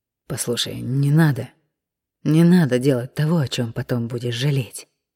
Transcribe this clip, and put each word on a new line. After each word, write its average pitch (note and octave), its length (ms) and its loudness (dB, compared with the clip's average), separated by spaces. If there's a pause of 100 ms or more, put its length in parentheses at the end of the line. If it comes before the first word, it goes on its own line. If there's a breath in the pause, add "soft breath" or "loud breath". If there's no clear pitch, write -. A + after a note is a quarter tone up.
(280)
«Послушай, B2+ 540 -6
не C3+ 280 -2
надо. C#3+ 400 2 (720)
Не D#3 200 4
надо E3+ 340 4
делать B2+ 380 0
того, D#3 240 0
о C3 80 0
чём A#2 260 -6
потом A#2+ 340 -4
будешь A#2+ 280 -6
жалеть». C3 520 -4 (280)